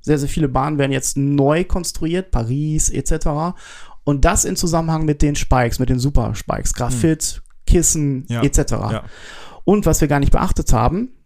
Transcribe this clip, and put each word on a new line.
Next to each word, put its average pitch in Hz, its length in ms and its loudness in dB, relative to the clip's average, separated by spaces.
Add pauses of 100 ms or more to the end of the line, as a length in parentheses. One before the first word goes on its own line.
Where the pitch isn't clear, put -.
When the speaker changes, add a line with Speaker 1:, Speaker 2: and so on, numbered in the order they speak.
Speaker 1:
Sehr, 147 180 2
sehr 139 100 -2
viele 151 180 0
Bahnen 135 300 -2
werden 139 140 0
jetzt - 260 -4
neu 143 460 2
konstruiert, 180 640 -4
Paris 143 640 -2
et - 160 -4
cetera. 160 480 0 (480)
Und 143 220 2
das 175 200 2
in 180 100 -4
Zusammenhang 160 500 0
mit 151 180 2
den 147 120 2
Spikes, 123 440 2
mit 120 100 0
den 123 80 2
Superspikes, 120 760 -2
Grafit, 127 480 0
Speaker 2:
Hm. - 180 -8 (240)
Speaker 1:
Kissen 147 640 2
Speaker 2:
Ja. 120 140 -2
Speaker 1:
et 143 100 0
cetera. 107 400 0
Speaker 2:
Ja. 110 100 -6 (600)
Speaker 1:
Und 196 240 2
was 156 140 2
wir 151 60 2
gar 143 120 0
nicht 139 120 4
beachtet - 400 2
haben 147 380 2 (160)